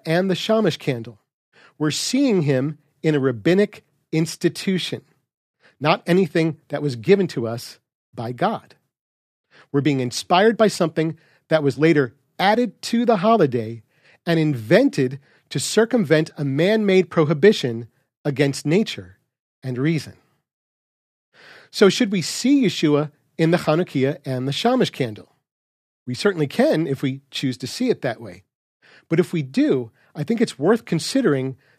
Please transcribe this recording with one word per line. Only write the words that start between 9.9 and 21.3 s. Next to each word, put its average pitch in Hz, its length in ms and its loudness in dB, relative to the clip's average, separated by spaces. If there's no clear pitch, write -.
inspired 180 560 2
by 220 120 4
something 160 500 -2
that 156 140 2
was 135 160 0
later 147 360 2
added 208 440 0
to 233 220 -2
the 220 140 2
holiday 127 640 0
and 170 140 0
invented 143 800 2
to - 80 -6
circumvent 180 800 2
a 151 80 -4
man-made 185 680 2
prohibition 147 760 0
against 139 420 -2
nature 147 520 -2
and 127 140 -8
reason. 143 380 -4